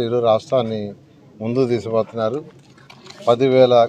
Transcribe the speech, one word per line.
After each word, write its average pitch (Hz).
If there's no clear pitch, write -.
ఈరోజు 117
రాష్ట్రాన్ని 113
ముందుకు 120
తీసుకుపోతున్నారు. 110
పదివేల 127